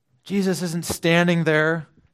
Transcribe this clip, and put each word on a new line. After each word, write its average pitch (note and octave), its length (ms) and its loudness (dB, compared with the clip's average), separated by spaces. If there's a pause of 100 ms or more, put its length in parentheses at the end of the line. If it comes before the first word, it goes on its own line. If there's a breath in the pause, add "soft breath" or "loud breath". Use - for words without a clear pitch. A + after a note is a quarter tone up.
(240)
Jesus F#3 400 -2
isn't E3+ 220 -6
standing E3+ 580 2
there D#3 440 0 (260)